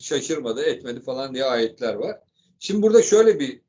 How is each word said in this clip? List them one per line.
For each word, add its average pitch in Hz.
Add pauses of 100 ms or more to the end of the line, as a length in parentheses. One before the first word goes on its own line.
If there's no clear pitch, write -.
şaşırmadı, 139
etmedi 123
falan 131
diye 131
ayetler 117
var. 143 (380)
Şimdi 202
burada 220
şöyle 214
bir 131